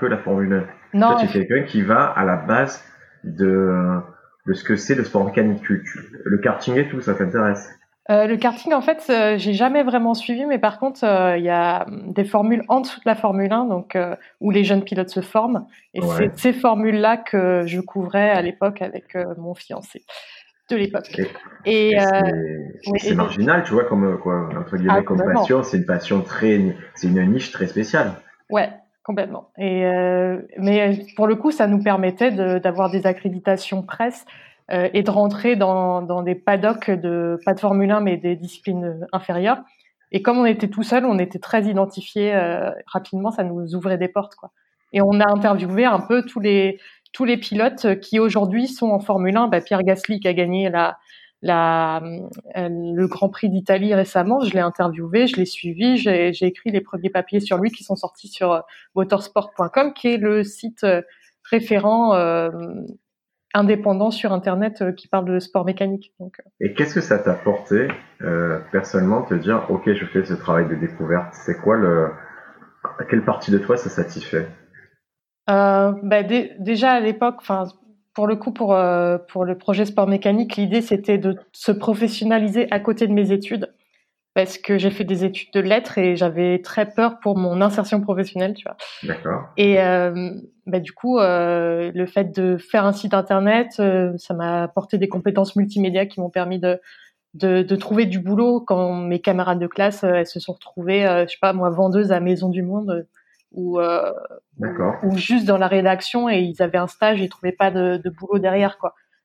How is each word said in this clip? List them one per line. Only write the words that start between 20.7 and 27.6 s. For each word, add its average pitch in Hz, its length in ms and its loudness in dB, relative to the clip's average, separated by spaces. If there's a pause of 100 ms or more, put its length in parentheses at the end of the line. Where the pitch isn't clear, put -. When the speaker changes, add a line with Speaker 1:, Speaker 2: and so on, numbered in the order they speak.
Speaker 2:
de 233 60 0
l'époque. 202 420 -4
Speaker 1:
Et, 190 80 -2 (400)
Speaker 2:
Et, 214 240 4
Speaker 1:
et 208 80 4
Speaker 2:
euh, - 20 4
Speaker 1:
c'est, 175 920 0
Speaker 2:
oui, 202 60 0
Speaker 1:
c'est 208 120 -2
Speaker 2:
et 196 40 4
Speaker 1:
marginal, 101 500 2
tu - 100 -2
vois, 120 100 4
comme, 98 340 2
quoi, 87 300 -2 (100)
entre 87 200 -6
guillemets, 90 220 2
Speaker 2:
Ah, - 20 0
Speaker 1:
comme 98 160 0
Speaker 2:
complètement. 101 220 2
Speaker 1:
passion. 127 220 4
C'est - 140 -4
une 87 100 2
passion 90 360 0
très 110 340 0
ni-, 95 180 2 (200)
c'est - 140 -4
une 90 220 4
niche 131 220 -2
très 92 140 -4